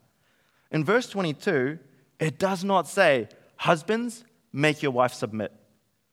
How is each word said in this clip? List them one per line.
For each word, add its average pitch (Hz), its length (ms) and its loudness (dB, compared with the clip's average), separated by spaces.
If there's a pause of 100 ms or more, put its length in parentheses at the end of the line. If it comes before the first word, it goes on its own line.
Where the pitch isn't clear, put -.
(720)
In 151 140 -2
verse 226 240 0
twenty-two, 160 720 -2 (400)
it 156 200 -4
does 190 260 -2
not 190 240 0
say, 143 400 2 (280)
"Husbands, 214 680 -2 (280)
make 151 300 0
your 143 100 0
wife 123 220 2
submit." 107 380 -6 (600)